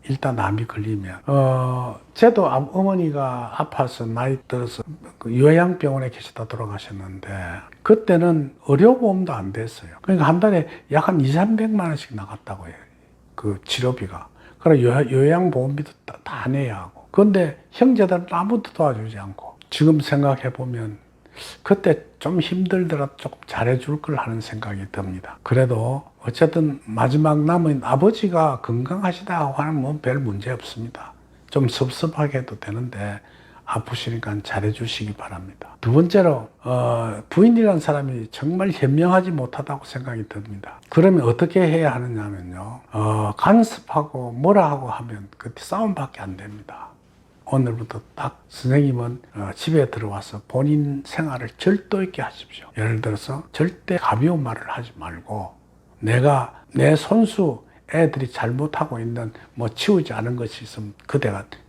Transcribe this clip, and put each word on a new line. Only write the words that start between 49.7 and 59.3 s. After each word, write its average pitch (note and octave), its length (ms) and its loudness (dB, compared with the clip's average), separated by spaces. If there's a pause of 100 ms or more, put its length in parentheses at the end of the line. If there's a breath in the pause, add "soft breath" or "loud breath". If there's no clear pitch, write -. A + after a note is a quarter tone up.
들어와서 G#2 580 -10
본인 C#3+ 580 0
생활을 B2+ 500 -6
절도 G3 460 0
있게 F#3 180 -6
하십시오. - 460 -12 (100)
예를 A2 240 -2
들어서 B2 520 -6
절대 F3+ 440 -2
가벼운 D#3 460 0
말을 A#2 260 -8
하지 A#2+ 280 -10
말고 F2+ 580 -12 (460)
내가 B2 640 2 (100)
내 C#3 220 6
손수 G3 640 2 (320 soft breath)
애들이 D3+ 360 2
잘못하고 B2+ 680 -4
있는 A#2 340 -6 (220 loud breath)